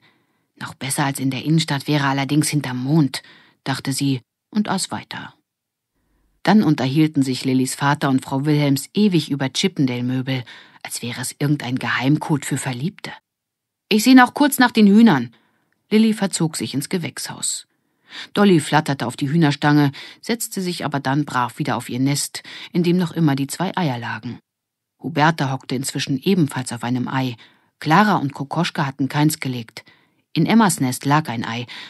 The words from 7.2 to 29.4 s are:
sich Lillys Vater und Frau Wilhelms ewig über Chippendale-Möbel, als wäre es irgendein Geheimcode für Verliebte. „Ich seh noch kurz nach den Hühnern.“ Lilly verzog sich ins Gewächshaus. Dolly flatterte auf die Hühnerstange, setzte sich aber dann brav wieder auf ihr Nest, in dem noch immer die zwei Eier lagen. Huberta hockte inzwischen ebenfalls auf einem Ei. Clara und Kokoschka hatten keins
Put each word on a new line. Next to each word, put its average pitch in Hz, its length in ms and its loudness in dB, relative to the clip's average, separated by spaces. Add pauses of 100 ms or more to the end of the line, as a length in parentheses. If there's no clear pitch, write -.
sich 131 220 -4
Lillys 131 300 0
Vater 143 360 0
und 131 120 0
Frau 135 220 -4
Wilhelms 147 480 2
ewig 190 400 2
über 135 200 -4
Chippendale-Möbel, 127 920 -2 (380)
als - 200 -12
wäre 226 200 -8
es - 180 -8
irgendein 139 360 -2
Geheimcode 135 680 0
für 139 140 -4
Verliebte. 135 520 -8 (800)
„Ich 214 160 2
seh 262 100 8
noch 247 200 8
kurz 285 260 2
nach 247 100 4
den 214 160 6
Hühnern.“ 196 480 6 (560)
Lilly 220 220 4
verzog 180 440 -2
sich - 180 -6
ins 135 140 -4
Gewächshaus. - 800 -8 (640)
Dolly 196 280 6
flatterte 143 480 0
auf - 80 -8
die 143 120 -4
Hühnerstange, 147 640 4 (300)
setzte - 400 -6
sich 180 240 -6
aber 143 160 -4
dann 139 240 0
brav 123 340 -4
wieder 131 180 -2
auf 113 120 -8
ihr 120 100 -6
Nest, 139 460 -2 (280)
in 175 120 2
dem 170 120 2
noch 175 140 0
immer 160 240 2
die 139 140 -4
zwei - 280 -6
Eier 143 220 -2
lagen. 117 400 -10 (640)
Huberta 156 480 0
hockte 135 240 -8
inzwischen 135 480 -4
ebenfalls 151 500 0
auf 120 120 -10
einem 123 240 -2
Ei. 131 280 -4 (440)
Clara 180 360 4
und 139 160 -2
Kokoschka 156 540 -4
hatten 135 220 -4
keins 151 320 0